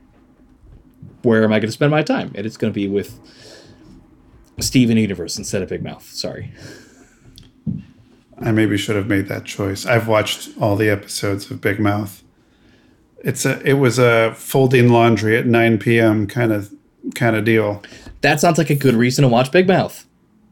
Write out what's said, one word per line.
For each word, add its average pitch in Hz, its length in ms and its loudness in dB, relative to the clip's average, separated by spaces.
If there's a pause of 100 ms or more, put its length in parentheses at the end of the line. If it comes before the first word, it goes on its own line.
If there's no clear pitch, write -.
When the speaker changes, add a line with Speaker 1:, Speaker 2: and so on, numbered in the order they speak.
(1200)
Speaker 1:
where 113 200 4
am 110 100 2
I 110 60 4
gonna 107 120 -4
spend 147 200 0
my 151 120 2
time? 254 320 -4
And 101 100 -8
it's 110 120 -10
gonna 110 160 -4
be 101 140 -4
with 98 320 -4 (1400)
Steven 117 380 2
Universe 95 400 -4
instead 101 240 -6
of 90 80 -8
Big 87 140 -8
Mouth. 73 280 -14
Sorry. - 400 -12 (1900)
Speaker 2:
I - 120 -2
maybe 107 260 2
should 104 200 -4
have 101 100 -4
made 101 220 -2
that 101 160 -8
choice. 98 400 -8
I've 113 220 0
watched 107 420 -2 (100)
all 110 160 0
the 107 140 0
episodes 101 600 -6
of 107 120 -12
Big 101 180 -4
Mouth. 104 420 -4 (1000)
It's - 220 -4
a, 135 220 -2
it 143 60 4
was 131 240 2
a 113 380 4
folding 127 540 2
laundry 113 480 4
at 131 100 -2
nine 117 320 4
P 117 200 2
M 110 280 2
kind 117 240 -2
of, 104 200 -6 (440)
kind 117 200 0
of 107 100 -2
deal. 107 360 0 (400)
Speaker 1:
That 147 180 2
sounds 170 180 2
like 160 120 0
a 147 60 2
good 135 200 2
reason 123 280 2
to 135 60 6
watch 123 220 2
Big 185 160 4
Mouth. 151 380 0 (460)